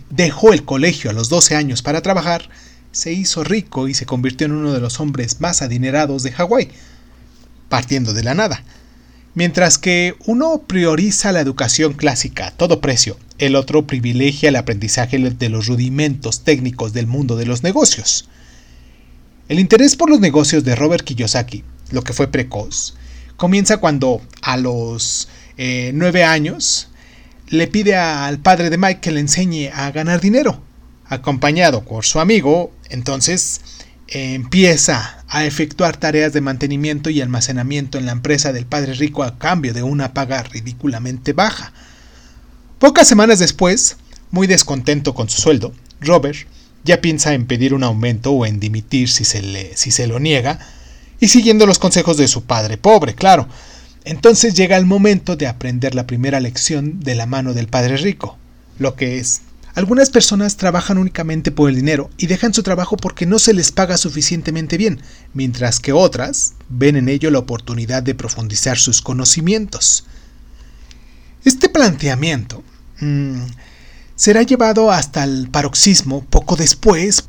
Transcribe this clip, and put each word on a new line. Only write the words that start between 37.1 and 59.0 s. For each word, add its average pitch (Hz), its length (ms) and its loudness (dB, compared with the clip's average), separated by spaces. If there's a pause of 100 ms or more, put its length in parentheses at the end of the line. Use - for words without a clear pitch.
almacenamiento 127 800 -4
en 127 80 -4
la 123 60 -4
empresa 143 400 -2
del 120 140 -8
padre 139 280 -4
rico 143 280 -4
a 123 160 -8
cambio 156 340 -2
de 120 100 -6
una 135 320 -4
paga 135 280 -4
ridículamente 123 880 -6
baja. 190 400 -2 (1080)
Pocas 294 300 8
semanas 214 300 6
después, 175 580 0 (340)
muy 185 160 2
descontento 147 680 0
con 120 160 -4
su - 120 -4
sueldo, 123 320 2 (280)
Robert 147 460 0 (380)
ya 175 180 4
piensa 156 320 0
en 123 120 0
pedir 127 280 0
un 135 80 0
aumento 117 500 0
o 127 140 2
en 107 140 -4
dimitir 110 500 -2
si - 140 0
se 104 180 -2
le, 98 340 -10
si - 140 -4
se 123 160 0
lo 117 120 -4
niega, 135 400 0 (640)
y 220 80 6
siguiendo 214 380 6
los 190 120 4
consejos 175 380 2
de 143 120 4
su 117 160 -2
padre 107 340 -2
pobre, 170 360 4
claro. 180 340 4 (560)
Entonces 214 500 4
llega 185 220 4
el 185 100 4
momento 196 500 4
de 139 120 -4
aprender 127 460 -4
la 123 120 -2
primera 131 340 -2
lección 147 600 -4
de 135 140 -4
la 117 120 -4
mano 131 260 -4
del 120 140 -4
padre 127 300 0
rico, 190 420 -6 (400)
lo 135 160 -2
que 127 240 -4